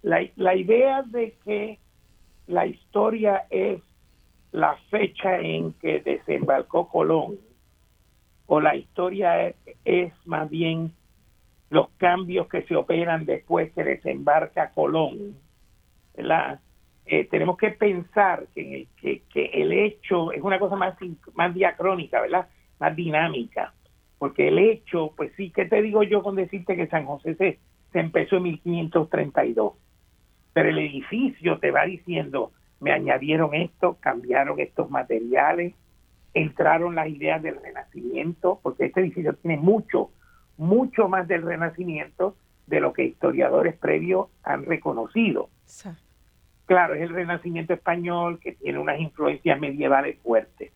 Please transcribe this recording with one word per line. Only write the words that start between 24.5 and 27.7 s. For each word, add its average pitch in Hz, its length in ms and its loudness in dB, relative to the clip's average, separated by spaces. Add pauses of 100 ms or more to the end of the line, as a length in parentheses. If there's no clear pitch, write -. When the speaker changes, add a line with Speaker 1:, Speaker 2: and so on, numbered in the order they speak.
Speaker 1:
hecho, 185 560 0
pues - 200 -6
sí, 196 140 -8
¿qué 196 140 -2
te 208 180 2
digo 214 220 2
yo 202 180 2
con 196 140 -4
decirte 185 400 -4
que 170 100 -2
San 151 200 -4
José 147 280 -6
se, 185 240 0 (340)